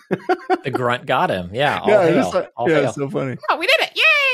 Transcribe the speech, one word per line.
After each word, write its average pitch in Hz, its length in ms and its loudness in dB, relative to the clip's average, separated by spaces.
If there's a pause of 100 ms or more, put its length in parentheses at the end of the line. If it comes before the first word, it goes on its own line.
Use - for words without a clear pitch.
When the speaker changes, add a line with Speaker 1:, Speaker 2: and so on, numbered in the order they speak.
Speaker 1:
<laughs> 359 540 -4
Speaker 2:
The 135 80 -6
grunt 123 360 -2
got 143 240 2
him. 92 220 -4
Yeah. 123 260 0
All 90 100 -2
Speaker 1:
Yeah, 202 180 6
Speaker 2:
hail. 135 180 2
Speaker 1:
it's 87 100 -4
like, 175 200 -4
Speaker 2:
All 120 140 -2
Speaker 1:
yeah, 160 100 4
Speaker 2:
hail. 143 60 2
Speaker 1:
it's 120 100 -4
so 139 140 -4
funny. 139 280 -4 (120)
Speaker 2:
"Oh, - 80 0
we 330 100 -6
did 571 140 4
it. - 180 -4 (340)